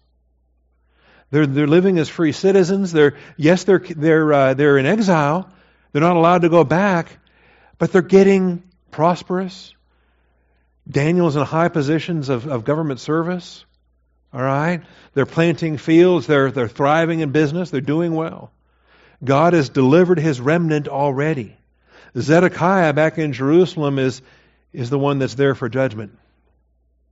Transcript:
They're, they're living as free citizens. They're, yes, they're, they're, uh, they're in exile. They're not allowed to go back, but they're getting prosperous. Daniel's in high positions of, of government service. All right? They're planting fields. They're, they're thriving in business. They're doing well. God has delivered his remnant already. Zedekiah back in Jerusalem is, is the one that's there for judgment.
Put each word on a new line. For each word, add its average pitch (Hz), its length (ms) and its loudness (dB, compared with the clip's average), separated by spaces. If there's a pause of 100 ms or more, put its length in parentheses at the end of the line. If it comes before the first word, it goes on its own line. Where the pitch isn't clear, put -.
(1300)
They're, 147 160 2
they're 139 180 0
living 180 320 4
as 151 120 -2
free 160 220 -2
citizens. 190 600 0
They're, 151 240 2 (220)
yes, 165 260 2
they're, 190 160 2
they're, 156 540 0
uh, 135 200 2
they're 143 240 2
in 135 80 2
exile. 180 640 0 (420)
They're 147 100 -2
not 175 140 2
allowed 170 280 4
to 170 60 2
go 170 140 4
back, 170 440 0 (720)
but 170 120 -2
they're 185 120 2
getting 190 580 2 (300)
prosperous. 180 800 -4 (1160)
Daniel's 156 480 0
in 147 80 -2
high 165 260 -2
positions 156 600 -4
of, 123 180 -4
of 120 180 -6
government 147 340 -4
service. 165 680 -6 (640)
All 127 120 -8
right? 147 400 -2 (320)
They're 135 100 2
planting 165 520 -2
fields. 170 500 2
They're, 139 240 2
they're 117 160 -4
thriving 160 540 0
in 147 100 -4
business. 156 400 -2
They're 135 100 -4
doing 160 320 -4
well. - 380 -10 (720)
God 147 300 2
has 160 160 0
delivered 160 500 4
his 147 200 -2
remnant 151 480 -2
already. 139 680 -4 (600)
Zedekiah 165 800 0
back 156 240 0
in 151 160 -4
Jerusalem 143 640 0
is, 131 240 -4 (500)
is 127 200 -10
the 143 80 -2
one 143 180 0
that's 127 180 -4
there 135 200 0
for 131 140 -8
judgment. 110 480 -6 (960)